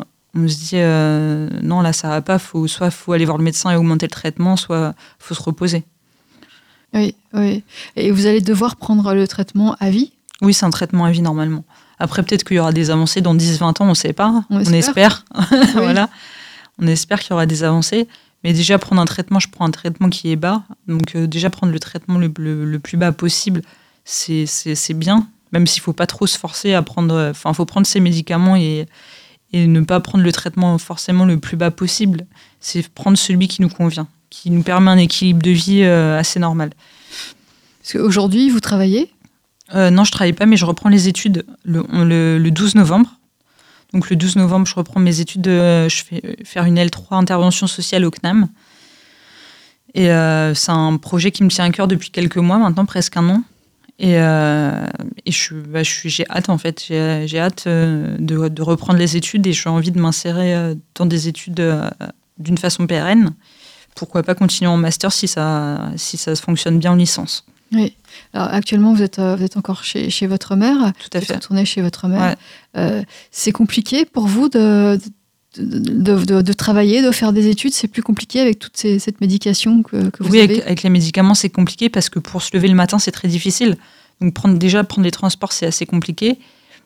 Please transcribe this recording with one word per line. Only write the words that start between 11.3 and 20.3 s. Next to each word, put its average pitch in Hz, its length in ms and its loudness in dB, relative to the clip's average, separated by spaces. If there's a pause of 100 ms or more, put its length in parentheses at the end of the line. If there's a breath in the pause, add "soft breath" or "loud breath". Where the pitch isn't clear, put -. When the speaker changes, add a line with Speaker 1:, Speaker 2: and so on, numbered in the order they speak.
Speaker 1:
Après, 175 240 -2
peut-être 190 220 -2
qu'il 190 100 -2
y 175 40 2
aura 165 120 0
des 160 200 0
avancées 160 280 0
dans 175 160 2
dix, 165 240 2
vingt 165 220 0
ans, 202 80 4
on 175 40 4
sait 160 200 -2
pas. 220 360 0
Speaker 2:
On 202 60 -2
Speaker 1:
On 196 40 0 (140)
Speaker 2:
espère. 208 520 2
Speaker 1:
espère. - 0 - (100)
<laughs> - 160 0 (240)
Speaker 2:
Oui. 226 80 2
Speaker 1:
Voilà. 233 260 2 (720 loud breath)
On 165 60 2
espère 160 320 0
qu'il - 120 -10
y - 20 -4
aura 170 120 2
des 160 200 -2
avancées. 165 420 0 (380 soft breath)
Mais 170 60 0
déjà, 170 260 2
prendre 190 240 0
un 165 40 2
traitement, 190 340 -2
je - 80 -2
prends - 160 -8
un 160 80 0
traitement 175 380 -2
qui 175 200 -4
est 160 60 0